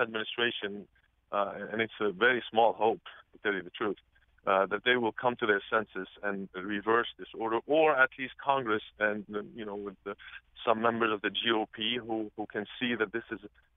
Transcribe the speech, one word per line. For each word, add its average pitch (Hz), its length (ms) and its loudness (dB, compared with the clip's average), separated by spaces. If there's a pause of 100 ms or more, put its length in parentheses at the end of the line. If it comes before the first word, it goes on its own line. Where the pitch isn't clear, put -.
administration, 110 840 -4 (460)
uh, 98 220 0 (180)
and 107 80 -2
it's 113 200 -2
a 104 120 0
very 117 380 4
small 110 240 4
hope, 107 260 2 (320)
to - 100 -20
tell 104 120 2
you 92 80 -4
the 87 80 -14
truth, 104 260 -4 (500)
uh, 98 200 6
that 101 180 -2
they 123 120 4
will 113 160 0
come 123 240 0
to 117 100 -4
their 101 220 4
senses 104 380 -2 (160)
and 98 320 -4
reverse 104 540 0 (100)
this 92 180 -14
order, 113 300 0
or 156 300 4
at 131 220 6
least 131 240 -8
Congress 123 400 0 (180)
and, 107 240 0 (300)
you 113 100 -10
know, 101 100 -8
with 101 300 -8
the, 101 100 -6 (500)
some 110 160 4
members 113 320 2
of 104 100 -2
the 104 80 2
G 104 220 -2
O 110 200 2
P 113 260 -4
who, 110 380 -6
who 107 100 -8
can 107 180 -6 (160)
see 120 140 0
that 107 180 0
this 117 180 -4
is 104 100 -8 (360)